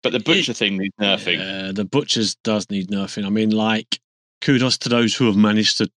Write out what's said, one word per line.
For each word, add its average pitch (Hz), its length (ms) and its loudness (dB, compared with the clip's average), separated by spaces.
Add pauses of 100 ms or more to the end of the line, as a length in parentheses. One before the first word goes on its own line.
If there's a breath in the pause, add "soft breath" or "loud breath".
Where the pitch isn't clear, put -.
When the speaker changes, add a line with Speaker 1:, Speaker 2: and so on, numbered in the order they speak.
Speaker 1:
but 127 80 -2
the 123 80 -2
Speaker 2:
It 107 60 -6
Speaker 1:
butcher 156 280 0
thing 101 260 -2
needs 95 220 -4
nerfing. 92 380 0
Speaker 2:
Yeah, 95 340 -8
the 101 140 -4
butchers 113 580 -2
does 107 260 0
need 98 180 -4
nerfing. 98 360 -6
I 98 60 -4
mean, 110 200 2
like, 110 500 0 (420)
kudos 127 360 2
to - 100 -6
those 117 260 2
who 127 120 2
have 104 100 4
managed 104 420 4
to 110 180 0